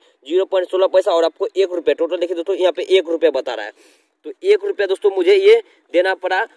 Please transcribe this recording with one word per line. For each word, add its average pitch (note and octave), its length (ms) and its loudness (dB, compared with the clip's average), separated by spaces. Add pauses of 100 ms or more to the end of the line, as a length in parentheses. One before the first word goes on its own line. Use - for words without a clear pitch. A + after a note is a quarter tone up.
(280)
ज़ीरो F#3 180 0
पॉइंट F3+ 240 -2
सोलह F#3 200 0
पैसा F#3+ 220 2
और E3 120 2
आपको E3 240 -4
एक F3+ 260 -2
रुपये D#3 220 -2
टोटल E3+ 220 -4
देखिए F3 180 -4
दोस्तों E3+ 200 -4
यहाँ F3 160 2
पे E3 180 -8
एक F3 200 2
रुपये D#3+ 220 2
बता C3 220 -6
रहा G#2+ 120 -8
है। G#2+ 60 -12 (540)
तो D3+ 60 -12 (120)
एक G3 220 2
रुपया G3 220 -4
दोस्तों F#3+ 240 -2
मुझे F#3+ 240 2
ये G#3 260 4 (320)
देना F3+ 220 2
पड़ा, F#3 280 -4 (140)